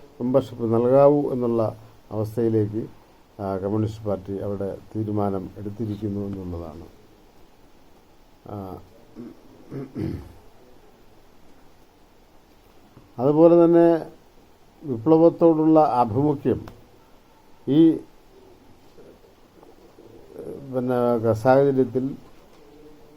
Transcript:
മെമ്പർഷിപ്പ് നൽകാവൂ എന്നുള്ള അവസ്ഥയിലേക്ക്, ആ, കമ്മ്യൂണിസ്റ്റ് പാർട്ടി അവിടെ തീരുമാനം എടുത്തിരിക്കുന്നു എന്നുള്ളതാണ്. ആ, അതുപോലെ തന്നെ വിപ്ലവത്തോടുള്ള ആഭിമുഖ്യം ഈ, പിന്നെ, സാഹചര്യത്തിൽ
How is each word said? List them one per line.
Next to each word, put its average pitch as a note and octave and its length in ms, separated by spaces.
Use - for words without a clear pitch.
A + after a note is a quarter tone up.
മെമ്പർഷിപ്പ് A#2+ 520
നൽകാവൂ C#3 580
എന്നുള്ള A#2 460
അവസ്ഥയിലേക്ക്, A2 760
ആ, G2 160
കമ്മ്യൂണിസ്റ്റ് G#2+ 480
പാർട്ടി G2 320
അവിടെ G2 400
തീരുമാനം G2+ 640
എടുത്തിരിക്കുന്നു G#2 640
എന്നുള്ളതാണ്. F2 640
ആ, F#2+ 320
അതുപോലെ E3 460
തന്നെ E3+ 400
വിപ്ലവത്തോടുള്ള D#3+ 960
ആഭിമുഖ്യം B2 840
ഈ, D#3+ 240
പിന്നെ, A#2+ 580
സാഹചര്യത്തിൽ C3 800